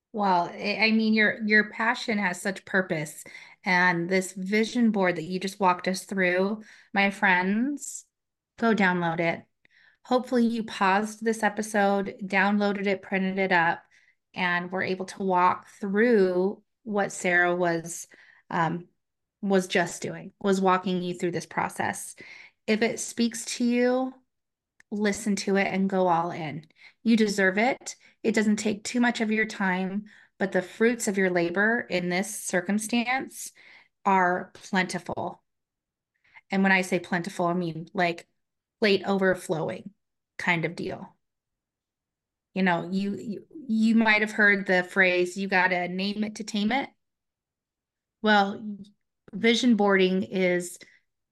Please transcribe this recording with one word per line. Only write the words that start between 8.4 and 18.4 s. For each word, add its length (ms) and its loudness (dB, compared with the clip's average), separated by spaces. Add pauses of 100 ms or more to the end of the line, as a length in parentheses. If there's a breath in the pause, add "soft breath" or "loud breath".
go 160 2
download 460 2
it. 240 -2 (600 soft breath)
Hopefully 420 2
you 180 -2
paused 600 0
this 200 -2
episode, 720 0 (100)
downloaded 640 0
it, 140 -2
printed 360 -2
it 140 0
up, 320 2 (500 soft breath)
and 380 -2
were 100 -4
able 240 -4
to 180 -10
walk 440 2 (120)
through 800 2 (220)
what 280 -2
Sarah 440 0
was, 520 -4 (420 soft breath)